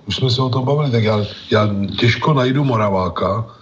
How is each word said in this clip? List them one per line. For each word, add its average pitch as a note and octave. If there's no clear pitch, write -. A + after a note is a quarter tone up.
Už G2
jsme C3
se B2
o B2+
tom C3
bavili, C#3+
tak A2+
já, G#2+
já G#2+
těžko A#2+
najdu C3
Moraváka, G#2+